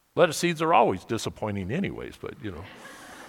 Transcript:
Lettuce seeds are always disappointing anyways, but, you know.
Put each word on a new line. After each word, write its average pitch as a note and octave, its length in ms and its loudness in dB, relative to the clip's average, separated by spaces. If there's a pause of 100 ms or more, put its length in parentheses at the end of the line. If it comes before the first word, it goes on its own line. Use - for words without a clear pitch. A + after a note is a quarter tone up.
(140)
Lettuce D#3 240 4
seeds E3+ 240 0
are E3 120 4
always F3+ 300 4
disappointing G#2 680 -4
anyways, B1+ 460 -6
but, - 260 -12
you G#2+ 80 -8
know. F2+ 140 -12 (640)